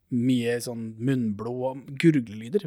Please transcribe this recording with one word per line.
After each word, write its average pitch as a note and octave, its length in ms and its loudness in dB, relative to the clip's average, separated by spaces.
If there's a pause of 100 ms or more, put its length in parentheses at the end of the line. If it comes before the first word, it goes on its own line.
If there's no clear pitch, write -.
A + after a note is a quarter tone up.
(180)
Mye A#2+ 380 2 (100)
sånn A#2 220 -8 (100)
munnblod A#2+ 720 -2
og C3+ 140 -8 (180)
gurglelyder. B2 640 2